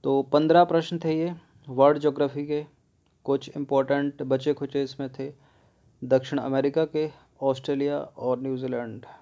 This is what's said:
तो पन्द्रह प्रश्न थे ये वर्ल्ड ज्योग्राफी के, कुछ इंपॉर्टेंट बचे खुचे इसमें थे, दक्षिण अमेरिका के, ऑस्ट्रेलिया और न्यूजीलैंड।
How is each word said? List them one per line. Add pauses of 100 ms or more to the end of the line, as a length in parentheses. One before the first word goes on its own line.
तो
पन्द्रह
प्रश्न
थे
ये (340)
वर्ल्ड
ज्योग्राफी
के, (580)
कुछ
इंपॉर्टेंट
बचे
खुचे
इसमें
थे, (720)
दक्षिण
अमेरिका
के, (320)
ऑस्ट्रेलिया
और
न्यूजीलैंड। (160)